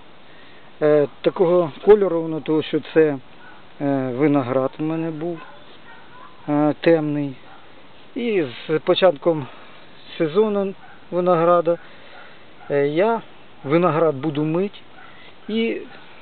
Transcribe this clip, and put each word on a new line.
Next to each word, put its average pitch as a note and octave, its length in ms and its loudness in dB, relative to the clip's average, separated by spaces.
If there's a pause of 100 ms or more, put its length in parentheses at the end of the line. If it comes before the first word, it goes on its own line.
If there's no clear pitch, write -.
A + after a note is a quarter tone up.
(800)
Е, D3+ 260 4 (140)
такого F3 500 2 (140)
кольору F#3+ 360 6
воно, D#3+ 200 -6
тому D#3 200 0
що D#3 180 -2 (140)
це, D3+ 240 4 (640)
е, C3+ 340 -2
виноград C3+ 640 0
у D#3 40 -4
мене D#3+ 280 -4
був, D#3+ 280 -8 (1080)
е, D3 320 2
темний. D3 540 2 (800)
І A3+ 280 -2
з D3+ 360 -4
початком E3 680 2 (720)
сезону G3 560 0 (380)
винограда, F3 640 2 (920)
е, C#3+ 160 0
я G3+ 340 0 (420)
виноград D#3 520 2
буду D3+ 280 -4
мить E3+ 380 -4 (640)
і A3+ 340 -4 (400)